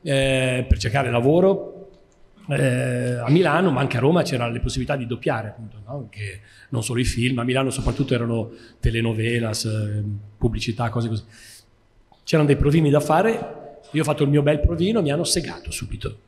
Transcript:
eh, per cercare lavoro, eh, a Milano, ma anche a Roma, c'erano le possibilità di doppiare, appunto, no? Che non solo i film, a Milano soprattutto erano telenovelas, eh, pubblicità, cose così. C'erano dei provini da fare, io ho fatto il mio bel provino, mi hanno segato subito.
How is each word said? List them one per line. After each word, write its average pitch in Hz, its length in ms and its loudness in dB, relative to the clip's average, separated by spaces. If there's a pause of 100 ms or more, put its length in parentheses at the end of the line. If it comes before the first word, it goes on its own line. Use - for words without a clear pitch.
eh, 135 640 0
per - 100 4
cercare 127 320 0
lavoro, 160 800 2 (580)
eh, 127 680 0
a 120 120 -4
Milano, 165 440 4
ma 127 80 0
anche 131 160 0
a 117 40 0
Roma, 160 220 4
c'erano 120 300 -2
le 117 80 -6
possibilità 127 340 -4
di 127 120 -6
doppiare, 113 420 -4
appunto, 107 360 -16
no? 123 260 -12
Che 101 300 -12 (280)
non 117 160 -4
solo 120 160 -2
i 123 40 0
film, 123 360 0
a 120 40 -2
Milano 127 260 0
soprattutto 131 440 -2
erano 117 360 -2 (280)
telenovelas, 113 840 0
eh, 107 380 -2 (360)
pubblicità, 113 520 -2
cose 117 180 -2
così. 110 160 -4 (960)
C'erano 151 240 2
dei 143 100 4
provini 143 320 4
da 143 120 6
fare, - 800 0 (100)
io 151 100 -2
ho 156 40 0
fatto 147 180 0
il 143 80 2
mio 143 120 4
bel 147 180 2
provino, 175 420 2
mi 143 80 2
hanno 160 140 0
segato - 480 -4
subito. - 560 -8